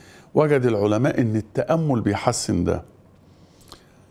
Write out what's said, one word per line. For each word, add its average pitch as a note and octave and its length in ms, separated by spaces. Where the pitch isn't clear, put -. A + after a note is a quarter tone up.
وجد C#3+ 320
العلماء G#2+ 540
إن A2 160
التأمل C#3+ 640
بيحسن G2+ 640
ده. E2+ 180